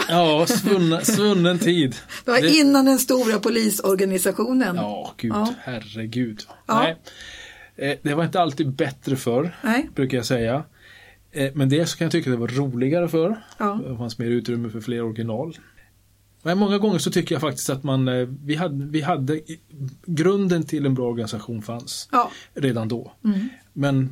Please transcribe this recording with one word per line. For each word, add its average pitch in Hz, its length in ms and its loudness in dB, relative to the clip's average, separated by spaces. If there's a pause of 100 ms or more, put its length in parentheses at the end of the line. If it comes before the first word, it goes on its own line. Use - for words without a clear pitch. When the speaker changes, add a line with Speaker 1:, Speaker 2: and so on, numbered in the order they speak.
Speaker 1:
ja, 165 380 4
svunna, 175 540 2
svunnen 196 580 4
tid. 170 360 2 (140)
Speaker 2:
<laughs> - 160 -14
Det 247 60 0
var 240 100 6
Speaker 1:
Det - 80 4
Speaker 2:
innan 277 360 6
den 269 140 6
stora 254 400 2
polisorganisationen. 202 1400 0
Speaker 1:
Ja, 101 420 -6
gud, 117 180 -2
Speaker 2:
Ja. 110 260 0
Speaker 1:
herregud. 110 800 -6 (260)
Speaker 2:
Ja. 220 120 2
Speaker 1:
Nej. 165 160 0 (800)
Eh, 139 280 -4
det 147 120 -2
var 165 100 2
inte 175 160 0
alltid 147 340 -2
bättre 139 400 -2
förr, 131 480 -2
Speaker 2:
Nej. 247 320 0
Speaker 1:
brukar 131 220 0
jag 117 80 -4
säga. 120 380 0 (680)
Eh, 135 220 -2
men 139 160 2
det 156 160 4
så 160 120 -6
kan 165 80 -2
jag 160 60 -2
tycka 160 180 0
det 123 80 0
var 117 100 -2
roligare 135 640 0
förr. 165 340 0 (140)
Speaker 2:
Ja. 208 220 -2 (100)
Speaker 1:
Det 123 80 -8
fanns 117 220 -8
mer 117 100 -4
utrymme 120 400 -2
för 110 120 -10
fler 117 200 -6
original. 113 560 -6 (840)
Men 170 140 0
många 202 200 4
gånger 202 220 2
så 170 120 -2
tycker 165 240 0
jag 123 60 -2
faktiskt 143 280 -2
att 135 140 -4
man, 135 240 2
eh, 127 200 0 (160)
vi 147 120 -2
hade, 147 300 -4
vi 151 160 -2
hade 147 340 0
i-, 160 240 -10 (460)
grunden 175 580 2
till 151 220 -2
en 135 80 2
bra 123 140 0
organisation 117 540 -6
fanns - 500 -12
Speaker 2:
Ja. 240 200 2 (220)
Speaker 1:
redan 117 340 0
då. 117 240 -6 (140)
Speaker 2:
Mm. 208 240 0 (240)
Speaker 1:
Men 135 380 0